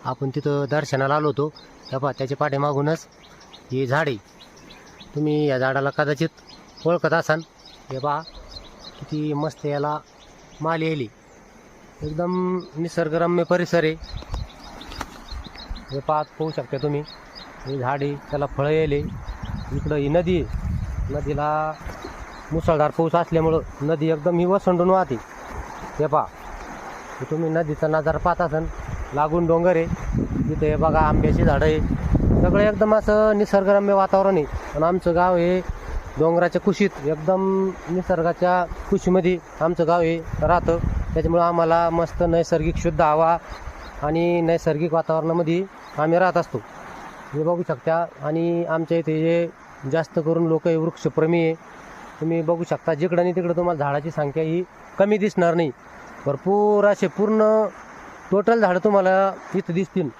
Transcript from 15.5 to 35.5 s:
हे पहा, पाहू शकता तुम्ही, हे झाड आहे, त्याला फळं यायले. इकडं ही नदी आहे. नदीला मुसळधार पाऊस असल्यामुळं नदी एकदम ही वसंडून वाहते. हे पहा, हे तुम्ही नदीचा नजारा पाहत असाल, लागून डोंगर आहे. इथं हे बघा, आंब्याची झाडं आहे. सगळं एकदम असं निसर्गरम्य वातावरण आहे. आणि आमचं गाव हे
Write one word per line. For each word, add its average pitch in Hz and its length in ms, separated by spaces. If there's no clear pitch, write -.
हे 139 100
पहा, 151 220
पाहू 160 340
शकता 139 200
तुम्ही, 147 260
हे 135 120
झाड 135 240
आहे, 143 120
त्याला 143 320
फळं 143 240
यायले. 156 280
इकडं - 220
ही 143 140
नदी 170 340
आहे. - 720
नदीला 151 580
मुसळधार 151 380
पाऊस 165 240
असल्यामुळं 160 460
नदी 160 280
एकदम 160 280
ही 175 60
वसंडून 180 460
वाहते. 180 520
हे 151 80
पहा, 143 160
हे 131 100
तुम्ही 160 200
नदीचा 160 360
नजारा 156 320
पाहत - 220
असाल, 160 240
लागून 156 320
डोंगर 170 300
आहे. 165 80
इथं 151 140
हे 151 100
बघा, 156 220
आंब्याची 151 460
झाडं 151 220
आहे. 156 140
सगळं 185 200
एकदम 214 320
असं 214 440
निसर्गरम्य 202 560
वातावरण 190 400
आहे. 156 100
आणि - 400
आमचं 175 300
गाव 180 220
हे 175 240